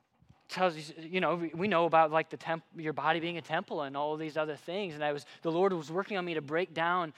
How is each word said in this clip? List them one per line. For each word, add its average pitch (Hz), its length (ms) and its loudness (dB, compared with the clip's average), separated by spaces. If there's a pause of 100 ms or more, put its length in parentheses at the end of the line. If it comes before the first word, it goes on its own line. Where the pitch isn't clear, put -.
(480)
tells 180 280 0
you, 156 80 -8 (180)
you 165 180 -2
know, 165 140 4
we, 170 220 -2
we 180 120 0
know 170 180 4
about, 160 260 6
like, 160 180 2
the 151 80 -10
temp-, 165 260 -4 (140)
your 156 160 -4
body 156 260 2
being 170 200 -4
a - 20 -8
temple 170 400 -2
and 139 160 -6
all 151 180 -2
these 156 220 -4
other 156 180 -2
things." 175 380 -6
And 147 100 -4
I 147 100 2
was, 143 120 -6 (160)
the 170 100 0
Lord 185 220 4
was 160 180 -4
working 190 260 -4
on 180 80 -2
me 170 100 -4
to 156 60 0
break 160 340 -2
down 170 420 2